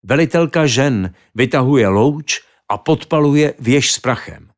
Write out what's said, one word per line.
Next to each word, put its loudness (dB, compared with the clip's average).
Velitelka 0
žen 0
vytahuje 2
louč 0
a -2
podpaluje 0
věž 0
s -4
prachem. -8